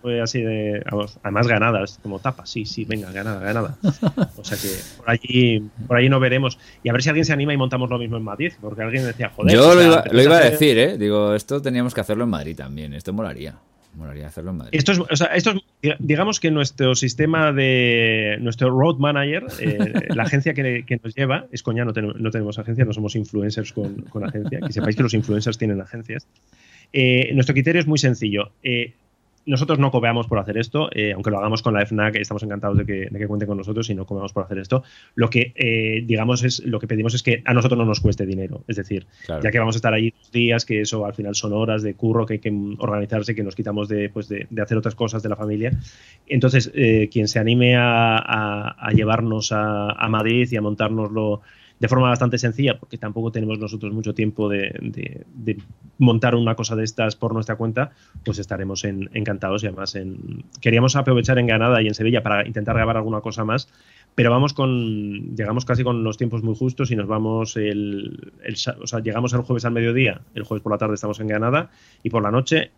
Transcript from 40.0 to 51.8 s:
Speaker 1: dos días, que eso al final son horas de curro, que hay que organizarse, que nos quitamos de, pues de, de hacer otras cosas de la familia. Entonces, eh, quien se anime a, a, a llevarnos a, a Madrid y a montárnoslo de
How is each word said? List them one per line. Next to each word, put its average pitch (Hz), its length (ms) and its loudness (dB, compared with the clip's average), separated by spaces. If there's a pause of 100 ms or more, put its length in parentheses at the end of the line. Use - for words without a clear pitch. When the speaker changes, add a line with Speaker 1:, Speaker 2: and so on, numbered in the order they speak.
Speaker 1:
dos - 120 -20
días, 117 340 2
que 107 160 0
eso 104 240 -2
al 104 80 -6
final 101 220 -6
son 107 180 -4
horas 110 300 0
de 104 100 -4
curro, 113 320 0
que - 80 -4
hay 104 60 -4
que 110 120 -4 (280)
organizarse, 104 560 -4
que 110 80 -4
nos 98 120 -8
quitamos 104 320 -4
de, 104 220 -2
pues 104 200 -10
de, 101 200 -8
de 113 140 -6
hacer 110 160 0
otras 107 160 -4
cosas 110 260 -4
de 107 80 -6
la 101 60 -2
familia. 107 420 -2 (480)
Entonces, 131 480 4
eh, 110 380 6
quien 107 160 0
se 113 100 -2
anime 123 380 4
a, 117 420 4
a, 104 520 -2 (100)
a 113 140 -4
llevarnos 110 580 2
a, 107 400 -2
a - 180 -2
Madrid 113 420 2
y 120 40 -4
a 107 80 0
montárnoslo 107 800 -2 (360)
de 113 120 0